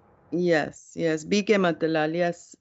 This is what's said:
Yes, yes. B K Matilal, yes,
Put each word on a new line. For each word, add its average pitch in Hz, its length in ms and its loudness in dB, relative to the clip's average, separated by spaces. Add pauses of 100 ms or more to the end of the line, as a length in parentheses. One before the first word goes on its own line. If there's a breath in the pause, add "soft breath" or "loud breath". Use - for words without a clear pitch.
(300)
Yes, 170 640 -2
yes. 160 300 -2
B 196 180 0
K 208 120 2
Matilal, 160 600 0
yes, 175 460 -4